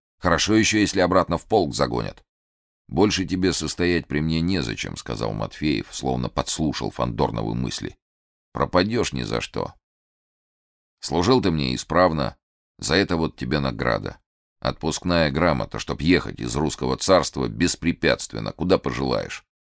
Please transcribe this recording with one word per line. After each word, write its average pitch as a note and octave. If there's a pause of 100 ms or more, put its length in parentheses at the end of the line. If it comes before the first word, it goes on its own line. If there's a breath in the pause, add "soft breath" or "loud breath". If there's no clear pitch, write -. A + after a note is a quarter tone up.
(180)
Хорошо F2
еще, G#2+
если F#2+
обратно F2
в -
полк E2+
загонят. A#1+ (640)
"Больше G2
тебе F#2
состоять E2+
при C#2+
мне D#2+
незачем", — A#1+
сказал A1
Матфеев, G#1+
словно B1+
подслушал C2
Фандорновы A1+
мысли. A#1 (540)
"Пропадешь F#2
ни B1+
за A1
что. - (1300)
Служил F2+
ты F#2
мне C2+
исправно, D#2+ (440)
за D2
это F#2
вот D#2+
тебе C2
награда. A1+ (400)
Отпускная D#2+
грамота, C2+
чтоб -
ехать D#2
из A#1
русского C2+
царства C#2+
беспрепятственно, A#1
куда F2+
пожелаешь. A#1+ (240)